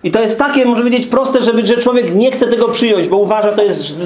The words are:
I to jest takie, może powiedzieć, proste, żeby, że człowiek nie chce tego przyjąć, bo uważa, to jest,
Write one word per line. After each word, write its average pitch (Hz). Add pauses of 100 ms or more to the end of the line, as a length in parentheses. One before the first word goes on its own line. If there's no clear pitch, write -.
I -
to 214
jest 226
takie, 285
może 240
powiedzieć, 240
proste, 262
żeby, 226
że 233
człowiek 240
nie 240
chce 262
tego 233
przyjąć, 220
bo 190
uważa, 208
to 208
jest, 151